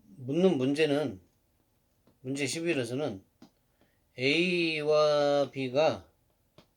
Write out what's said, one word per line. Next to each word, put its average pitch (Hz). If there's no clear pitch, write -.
묻는 151
문제는, 139
문제 139
십일에서는 131
A와 151
B가 131